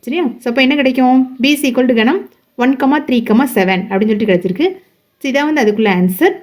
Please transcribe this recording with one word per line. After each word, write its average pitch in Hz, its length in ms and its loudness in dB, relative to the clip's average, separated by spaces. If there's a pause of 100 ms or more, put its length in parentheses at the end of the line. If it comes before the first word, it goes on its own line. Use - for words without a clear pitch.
சரியா? 330 180 -4 (180)
So, - 80 -6
அப்போ 240 160 0
என்ன 277 140 2
கிடைக்கும்? 262 400 2 (240)
B 277 120 2
is 294 140 -6
equal 247 200 0
to 247 100 2
கணம் 269 200 2 (440)
ஒன், 262 100 2 (340)
த்ரீ, 247 120 0 (360)
செவன் 185 340 0
அப்படின்னு 202 220 0
சொல்லிட்டு 214 200 -2
கிடைச்சிருக்கு. 180 360 0 (520)
So, - 100 -12
இதான் 285 200 0
வந்து 302 140 0
அதுக்குள்ள 208 360 2
ஆன்சர். 185 420 0